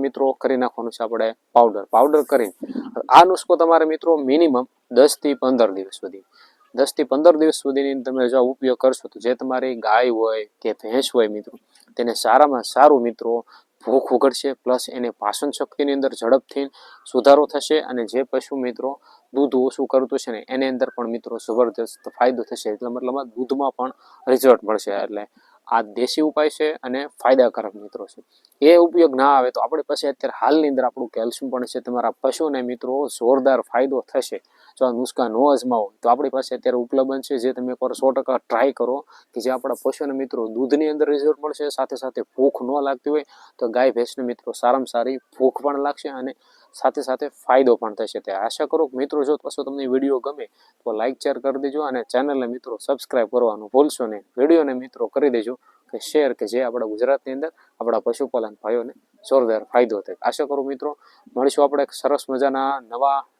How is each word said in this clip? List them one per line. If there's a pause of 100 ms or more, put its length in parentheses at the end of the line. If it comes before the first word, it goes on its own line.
મિત્રો
કરી
નાખવાનું
છે
આપણે (260)
પાવડર. (100)
પાવડર
કરીને (540)
આ
નુસ્ખો
તમારે
મિત્રો
મિનિમમ (340)
દસ
થી
પંદર
દિવસ
સુધી, (500)
દસ
થી
પંદર
દિવસ
સુધીની
તમે
જો (120)
ઉપયોગ
કરશો
તો
જે
તમારી
ગાય
હોય (180)
કે
ભેંસ
હોય
મિત્રો (440)
તેને (100)
સારામાં
સારું
મિત્રો (540)
ભૂખ
ઉઘડશે, (140)
પ્લસ (140)
એને (120)
પાચન
શક્તિની
અંદર
ઝડપથી (440)
સુધારો
થશે (120)
અને
જે
પશુ (100)
મિત્રો (440)
દૂધ
ઓછું
કરતું
છે
ને (120)
એની
અંદર
પણ
મિત્રો (100)
જબરદસ્ત (120)
ફાયદો
થશે.
એટલે
મતલબમાં
દૂધમાં
પણ (360)
રિઝલ્ટ
મળશે. (120)
એટલે (440)
આ
દેશી
ઉપાય
છે (180)
અને (200)
ફાયદાકારક
મિત્રો
છે. (400)
એ
ઉપયોગ
ના
આવે
તો
આપણી
પાસે
અત્યારે
હાલની
અંદર
આપણું
કેલ્શિયમ
પણ
છે,
તમારા
પશુને
મિત્રો (240)
જોરદાર (100)
ફાયદો
થશે. (380)
જો
આ
નુસ્ખા
ન
અજમાવો (140)
તો
આપણી
પાસે
અત્યારે
ઉપલબ્ધ
છે,
જે
તમે
એકવાર
સો
ટકા
ટ્રાય
કરો (360)
કે
જે
આપણા
પશુને
મિત્રો
દૂધની
અંદર
રિઝલ્ટ
મળશે, (120)
સાથે
સાથે (120)
ભૂખ
ન (180)
લાગતી
હોય (320)
તો (120)
ગાય
ભેંસને
મિત્રો
સારામાં
સારી (180)
ભૂખ
પણ
લાગશે (120)
અને (440)
સાથે
સાથે (180)
ફાયદો
પણ
થશે.
તે
આશા
કરું
કે
મિત્રો
જો
પાછો
તમને
વીડિયો
ગમે (400)
તો (100)
લાઈક
શેર
કરી
દેજો
અને (100)
ચેનલને
મિત્રો
સબસ્ક્રાઇબ
કરવાનું
ભૂલશો
નહીં. (140)
વીડિયોને
મિત્રો
કરી
દેજો (400)
કે (120)
શેર (100)
કે
જે
આપણા
ગુજરાતની
અંદર (280)
આપણા
પશુપાલન
ભાઈઓને (320)
જોરદાર
ફાયદો
થાય.
આશા
કરું
મિત્રો (440)
મળીશું
આપણે
એક
સરસ
મજાના (200)
નવા (200)